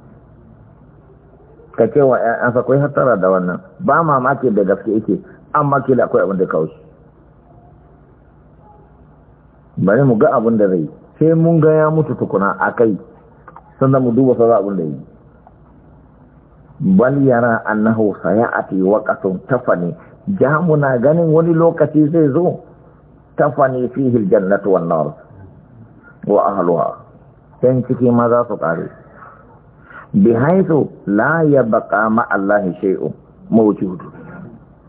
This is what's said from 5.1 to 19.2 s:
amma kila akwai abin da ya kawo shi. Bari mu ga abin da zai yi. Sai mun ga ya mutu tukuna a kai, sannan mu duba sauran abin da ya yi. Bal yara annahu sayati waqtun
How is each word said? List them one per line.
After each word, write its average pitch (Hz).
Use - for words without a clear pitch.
amma 143
kila 123
akwai 95
abin 95
da 92
ya 85
kawo 80
shi. -
Bari 107
mu 123
ga 127
abin 113
da 104
zai 92
yi. 76
Sai 160
mun 165
ga 156
ya 156
mutu 156
tukuna 98
a 104
kai, 110
sannan 135
mu 123
duba 127
sauran 117
abin 98
da 85
ya 78
yi. 69
Bal 139
yara 120
annahu 107
sayati 95
waqtun 95